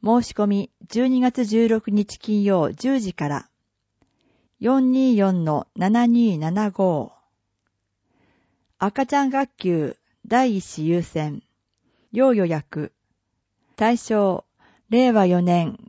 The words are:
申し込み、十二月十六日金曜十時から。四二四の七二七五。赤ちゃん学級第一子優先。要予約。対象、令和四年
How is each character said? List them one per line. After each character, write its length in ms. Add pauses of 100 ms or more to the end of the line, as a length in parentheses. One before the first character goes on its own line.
申 180
し 120
込 120
み、 240 (180)
十 200
二 120
月 240
十 220
六 240
日 280
金 260
曜 260
十 300
時 120
か 140
ら。 240 (1120)
四 280
二 240
四 280
の 300
七 320
二 320
七 320
五。 400 (1700)
赤 280
ち 80
ゃ 100
ん 40
学 280
級 400 (280)
第 320
一 80
子 220
優 160
先。 400 (680)
要 200
予 140
約。 460 (840)
対 220
象、 480 (440)
令 220
和 160
四 160
年 460